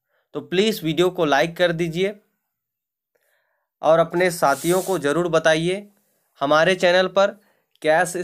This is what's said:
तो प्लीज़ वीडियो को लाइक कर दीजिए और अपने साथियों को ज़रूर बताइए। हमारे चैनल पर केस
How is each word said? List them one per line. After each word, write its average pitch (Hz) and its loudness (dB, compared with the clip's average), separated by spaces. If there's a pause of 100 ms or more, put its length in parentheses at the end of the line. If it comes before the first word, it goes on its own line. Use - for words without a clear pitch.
(340)
तो 147 -10
प्लीज़ 202 -2
वीडियो 165 0
को 175 -2
लाइक 151 0
कर 175 0
दीजिए 175 -4 (1700)
और 160 4
अपने 175 0
साथियों 165 0
को 185 -2
ज़रूर 147 -2
बताइए। 165 0 (520)
हमारे 156 2
चैनल 180 2
पर 196 0 (520)
केस 165 0